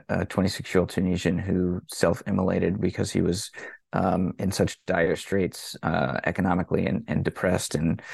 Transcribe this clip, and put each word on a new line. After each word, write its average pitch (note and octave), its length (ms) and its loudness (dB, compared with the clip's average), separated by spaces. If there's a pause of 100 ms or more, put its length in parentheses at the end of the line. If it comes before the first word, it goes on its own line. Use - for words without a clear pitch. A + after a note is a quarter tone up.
uh, F#2 180 0
twenty-six-year-old - 640 0
Tunisian F2+ 480 2
who F2+ 500 0
self-immolated F#2 920 0
because F#2+ 300 -2
he F#2+ 120 0
was, F2 280 0 (440)
um, F#2 440 0
in F#2+ 140 -2
such - 320 -2
dire E2 320 2
straits, - 680 -2
uh, D2 420 0
economically F2+ 640 0
and, - 220 -2
and - 160 0
depressed - 500 0
and, D#2+ 280 0 (120)